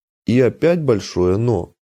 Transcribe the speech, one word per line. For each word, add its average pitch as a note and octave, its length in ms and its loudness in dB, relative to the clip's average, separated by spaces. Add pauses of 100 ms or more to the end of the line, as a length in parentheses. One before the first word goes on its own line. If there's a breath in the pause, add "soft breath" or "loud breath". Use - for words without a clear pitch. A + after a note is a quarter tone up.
(280)
И A#2+ 120 2
опять D#3 440 0
большое F#2+ 540 0
"но". A2+ 360 -2 (200)